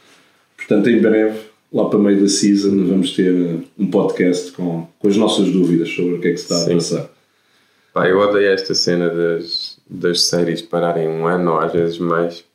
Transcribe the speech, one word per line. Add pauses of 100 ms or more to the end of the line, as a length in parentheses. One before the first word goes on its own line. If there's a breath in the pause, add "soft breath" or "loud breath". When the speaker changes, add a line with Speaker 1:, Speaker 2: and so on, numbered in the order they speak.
(580 soft breath)
Speaker 1:
Portanto,
em
breve, (340)
lá
para
meio
da
season,
vamos
ter,
eh, (200)
um
podcast
com, (100)
com
as
nossas
dúvidas
sobre
o
que
é
que
se
está
a
Speaker 2:
Sim.
Speaker 1:
passar. (840)
Speaker 2:
Pá,
eu
odeio
esta
cena
das, (100)
das
séries
pararem
um
ano
ou
às
vezes
mais, (100)